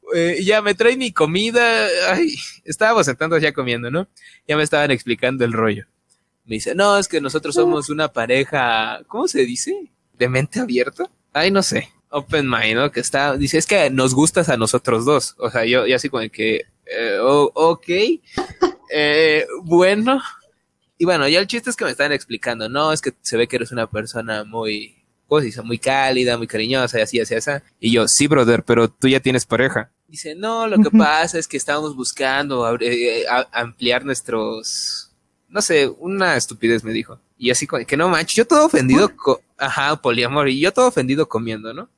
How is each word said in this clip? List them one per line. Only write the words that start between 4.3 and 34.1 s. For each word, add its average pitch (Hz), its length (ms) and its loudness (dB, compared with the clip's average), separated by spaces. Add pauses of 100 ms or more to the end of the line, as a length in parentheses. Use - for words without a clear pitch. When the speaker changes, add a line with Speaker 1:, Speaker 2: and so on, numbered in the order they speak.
Speaker 1:
Ya 151 80 0
me 156 80 2
estaban 147 260 0
explicando 123 540 0
el 117 80 0
rollo. 110 340 -2 (580)
Me 113 120 -8
dice, - 180 -6
"No, 202 240 4
es 196 100 -2
que 160 120 -2
nosotros 143 340 -4
somos 160 340 2
una 151 240 -2
pareja", 120 960 0
¿cómo 269 220 -4
se - 180 0
dice? 311 460 -8 (260)
¿De 123 100 0
mente 131 320 -2
abierta? 139 500 -4 (220)
Ay, 160 180 2
no 196 120 2
sé. - 260 -4 (220)
Open 143 400 -2
mind, 110 240 0
¿no? 139 160 0
Que - 100 -6
está, 139 360 0
dice, 143 220 0
"Es 165 80 0
que 180 240 2
nos 131 240 2
gustas 156 340 2
a 135 80 2
nosotros 113 480 0
dos". 139 340 0
O 113 120 -4
sea, 120 140 -2
yo, 120 220 2
yo 127 80 2
así 127 140 -2
como 131 140 -4
de 110 80 -8
que, 110 340 -2 (220)
eh, 101 360 -4
o-, 139 320 4
ok. 160 320 0 (1040)
Eh, 151 540 2 (160)
bueno. 196 580 4 (800)
Y 170 60 0
bueno, 165 240 2
ya 160 100 4
el 196 80 0
chiste 240 240 -6
es 226 60 -6
que - 80 -6
me 143 80 -2
estaban 143 200 0
explicando, 117 560 -6
"No, 147 240 0
es 151 80 -2
que 131 120 -6 (100)
se - 140 -6
ve 117 100 2
que 131 100 -6
eres 120 160 -4
una 117 160 -4
persona 110 560 -8
muy, 107 520 -8 (320)
¿cómo 151 120 2
se 135 60 -2
dice? 113 160 -10
Muy 117 160 -6
cálida, 131 580 0
muy 117 120 -6
cariñosa", 120 500 -2
y 110 40 2
así, 113 180 -2
así, 110 160 -2
así. 127 160 -4 (260)
Y 113 140 0
yo, 113 160 4
"Sí, - 180 2
brother, 123 380 4
pero 113 260 4
tú - 180 -2
ya 131 120 4
tienes 131 260 0
pareja". 120 460 -2 (160)
Dice, 156 260 -14
"No, 226 320 -4
lo 214 160 2
que 175 60 4
Speaker 2:
Ujú. 214 100 6
Speaker 1:
pasa 160 400 2
es 160 80 -6
que - 100 -10
estábamos 147 400 -4
buscando 131 680 -2
abri-, 117 220 -2
eh, 120 420 -2
a-, 123 220 0
ampliar 120 520 -2
nuestros", 113 1080 -6 (360)